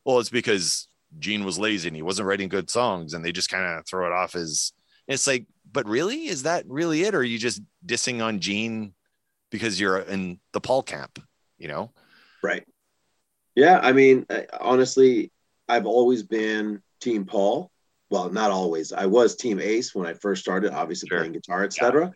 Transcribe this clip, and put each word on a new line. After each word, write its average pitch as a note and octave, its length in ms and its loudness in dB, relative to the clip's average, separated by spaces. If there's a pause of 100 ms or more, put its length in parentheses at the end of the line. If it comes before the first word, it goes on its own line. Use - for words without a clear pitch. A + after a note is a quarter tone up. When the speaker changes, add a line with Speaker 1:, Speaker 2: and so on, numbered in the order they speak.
Speaker 1:
"Well, B2+ 140 4
it's A2 100 -2
because G#2+ 580 -2 (300)
Gene G2+ 260 -4
was F#2+ 160 -4
lazy G#2 300 -2
and D#2+ 60 -10
he D#2 80 -10
wasn't F#2+ 240 -4
writing G2 220 -2
good F#2 200 -4
songs," F#2+ 440 -2
and E2 120 -8
they F2 80 -4
just F2 160 -4
kinda F2+ 380 -4
throw F#2 180 -4
it F2 80 -2
off F2+ 220 -2
as, D#2+ 360 -6 (360)
it's C3+ 200 -2
like, B2+ 200 -2 (220)
but A#2 180 -4
really, G3+ 400 -2
is D#3 160 -8
that E3 240 -2
really D#3 360 -2
it? G#3 120 -2
Or E3 40 0
are C3 40 0
you A#2 160 -4
just A2 220 -4 (240)
dissing A#2+ 380 -4
on A2 160 -2
Gene G#2 540 -4 (560)
because G#2+ 300 -4
you're F#2+ 200 2
in F#2 400 -6 (140)
the - 80 -4
Paul C3 220 0
camp, - 360 -14 (380)
you E2 100 -16
know? E2 240 -8 (520)
Speaker 2:
Right. - 200 -4 (920)
Yeah, D3+ 260 8
I B2+ 120 4
mean, C3+ 360 8
I, - 160 -4 (140)
honestly, B2+ 720 4 (360)
I've A#2 180 2
always A#2+ 380 4
been G#2+ 580 -2 (200)
Team A2 240 -2
Paul. A2 460 0 (380)
Well, F2+ 220 -2
not G2+ 200 0
always. E2 420 -2
I F#2 120 -2
was G#2+ 300 6
Team G#2 240 -4
Ace A2 340 -2
when F#2 140 -4
I E2+ 60 -6
first F#2+ 280 -4
started, F#2+ 320 -2
obviously D#2+ 360 -6
Speaker 1:
Sure. F2 100 0
Speaker 2:
playing E2 140 -4
guitar, F2 280 -6
Speaker 1:
Yeah, G2 40 0
Speaker 2:
et F#2+ 80 -4
cetera. B2+ 320 2
Speaker 1:
I - 0 - (100)